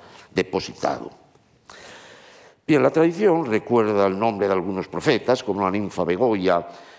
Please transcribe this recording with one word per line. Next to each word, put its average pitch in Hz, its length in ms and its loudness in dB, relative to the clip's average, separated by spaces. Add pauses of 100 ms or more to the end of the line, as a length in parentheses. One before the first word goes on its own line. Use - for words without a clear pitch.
(320)
depositado. 73 800 -4 (1600)
Bien, 147 160 4
la 135 80 4
tradición 165 560 2
recuerda 107 600 2
el 95 100 0
nombre 101 300 -2
de 95 60 2
algunos 92 340 -4
profetas, 117 560 -2
como 101 200 -4
la 92 100 0
ninfa 98 320 -4
Begoya 90 640 0 (300)